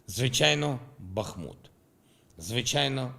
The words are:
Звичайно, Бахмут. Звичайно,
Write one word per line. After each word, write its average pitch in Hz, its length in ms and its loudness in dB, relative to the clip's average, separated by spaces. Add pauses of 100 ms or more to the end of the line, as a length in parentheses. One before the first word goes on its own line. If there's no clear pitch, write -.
Звичайно, 143 720 2 (200)
Бахмут. 92 580 -6 (800)
Звичайно, 127 800 0